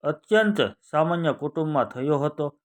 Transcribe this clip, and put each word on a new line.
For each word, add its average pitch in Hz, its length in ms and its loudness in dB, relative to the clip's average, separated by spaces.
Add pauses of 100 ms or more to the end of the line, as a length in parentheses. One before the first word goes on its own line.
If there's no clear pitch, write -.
અત્યંત 208 580 2
સામાન્ય 160 720 0
કુટુંબમાં 147 520 -2
થયો 139 340 -2
હતો. 147 460 -4